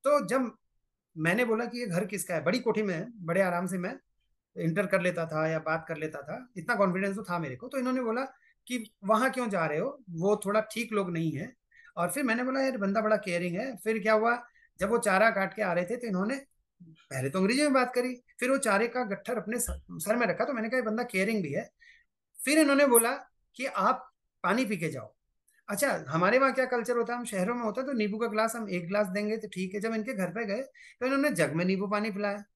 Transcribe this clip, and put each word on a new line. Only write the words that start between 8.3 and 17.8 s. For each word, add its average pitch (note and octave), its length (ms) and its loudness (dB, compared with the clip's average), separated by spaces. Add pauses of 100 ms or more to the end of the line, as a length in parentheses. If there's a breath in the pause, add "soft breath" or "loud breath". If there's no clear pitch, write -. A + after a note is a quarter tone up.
कि A#3 240 -6 (140)
"वहाँ A3 260 4
क्यों B3 200 -2
जा E3+ 160 0
रहे D3 120 0
हो, C4+ 320 -4
वो F#3+ 360 2
थोड़ा G#3 140 2
ठीक A3 320 -6
लोग F#3+ 200 0
नहीं D#3+ 200 0
है।" E3+ 240 -8 (400 loud breath)
और E3+ 140 0
फिर C#4+ 140 -2
मैंने A#3+ 200 0
बोला, C4+ 160 0
"यार C4 180 0
बंदा G3 220 0
बड़ा G#3+ 160 4
caring F3 400 -2
है।" A#3+ 200 -6
फिर A3 220 -2
क्या G#3+ 140 2
हुआ, A#3 320 2 (360 soft breath)
जब G3 80 0
वो A#3 100 2
चारा G#3 320 4
काट G3 260 -2
के G#3+ 60 -2
आ F#3 100 0
रहे F3 120 2
थे A3 120 -4
तो B3 100 -8
इन्होंने G#3+ 360 -2 (400)
पहले C#3 480 -6
तो F#3+ 80 -2
अंग्रेजी A3+ 240 4
में D4 100 4
बात B3 220 2